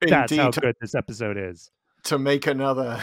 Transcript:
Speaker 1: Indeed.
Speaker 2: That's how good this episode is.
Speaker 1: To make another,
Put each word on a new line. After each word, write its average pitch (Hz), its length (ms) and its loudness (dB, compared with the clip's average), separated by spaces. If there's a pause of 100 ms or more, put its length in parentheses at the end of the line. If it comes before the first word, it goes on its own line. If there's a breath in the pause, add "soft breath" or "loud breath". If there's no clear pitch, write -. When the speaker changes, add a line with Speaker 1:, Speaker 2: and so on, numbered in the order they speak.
Speaker 1:
Indeed. 165 120 4
Speaker 2:
That's 139 220 4
how 139 160 4
good 120 300 0
this 110 140 -8
episode 107 440 -6
is. 90 320 -12 (320)
Speaker 1:
To 147 160 0
make 143 260 0
another, 135 580 -2